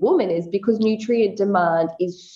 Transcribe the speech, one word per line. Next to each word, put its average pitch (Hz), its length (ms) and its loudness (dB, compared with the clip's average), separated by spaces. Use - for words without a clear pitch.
woman 240 300 2
is 170 160 -4
because 202 320 0
nutrient 220 580 0
demand 175 520 0
is 180 240 -6